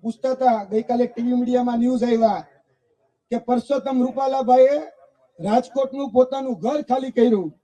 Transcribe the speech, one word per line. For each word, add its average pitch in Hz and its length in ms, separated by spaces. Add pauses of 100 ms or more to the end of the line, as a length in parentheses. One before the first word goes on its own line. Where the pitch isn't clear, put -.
પૂછતા 254 300
હતા, 226 360
ગઈકાલે 240 360
ટી 240 200
વી 247 120
મીડિયામાં 247 420
ન્યૂઝ 247 260
આવ્યા 226 360 (880)
કે 240 60 (100)
પરસોત્તમ 254 580
રૂપાલાભાઈએ 262 760 (600)
રાજકોટનું 254 760
પોતાનું 254 500
ઘર 294 260
ખાલી 262 280
કર્યું. 214 340 (140)